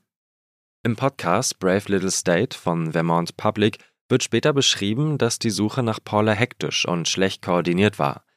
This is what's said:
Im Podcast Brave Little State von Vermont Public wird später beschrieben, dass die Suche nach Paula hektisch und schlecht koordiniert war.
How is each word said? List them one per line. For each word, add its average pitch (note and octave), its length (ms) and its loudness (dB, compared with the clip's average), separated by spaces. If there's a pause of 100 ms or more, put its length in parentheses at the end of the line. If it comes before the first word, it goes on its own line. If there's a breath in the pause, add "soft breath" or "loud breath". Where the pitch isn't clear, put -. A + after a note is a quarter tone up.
(840)
Im A#2 120 0
Podcast C3+ 640 -2
Brave F#2+ 340 0
Little F#2+ 180 0
State F2+ 460 0
von E2 360 -2
Vermont E2+ 440 0
Public G#2+ 420 0 (300 soft breath)
wird B2+ 140 2
später C3 300 0
beschrieben, C3 640 0
dass A#2 200 0
die A#2 120 -2
Suche G#2 320 0
nach A2+ 200 -2
Paula G#2+ 300 2
hektisch - 540 -2
und E2+ 220 -2
schlecht F#2+ 340 0
koordiniert F2 560 2
war. C#2+ 260 -2 (120)